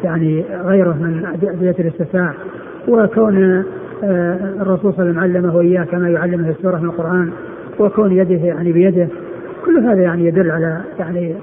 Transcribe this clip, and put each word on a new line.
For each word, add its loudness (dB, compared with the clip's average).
يعني 0
غيره 4
من -2
أدلة 0
الاستفتاء، -2
وكون، 4
آه، 0
الرسول 0
صلى 0
الله 0
عليه 2
وسلم 2
علمه 2
إياه 4
كما -2
يعلمه 0
السورة -2
من -2
القرآن، -2
وكون 2
يده 2
يعني 0
بيده، 4
كل 4
هذا 4
يعني 2
يدل 2
على -2
يعني -4